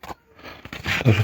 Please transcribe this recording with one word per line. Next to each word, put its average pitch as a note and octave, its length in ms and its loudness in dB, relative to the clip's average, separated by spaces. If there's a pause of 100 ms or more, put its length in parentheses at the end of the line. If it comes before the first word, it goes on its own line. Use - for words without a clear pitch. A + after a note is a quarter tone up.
(1040)
Także G#2+ 200 6